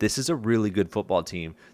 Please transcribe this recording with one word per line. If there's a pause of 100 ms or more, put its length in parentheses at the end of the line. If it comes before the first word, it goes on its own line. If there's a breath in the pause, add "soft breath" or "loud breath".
This
is
a
really
good
football
team (200 soft breath)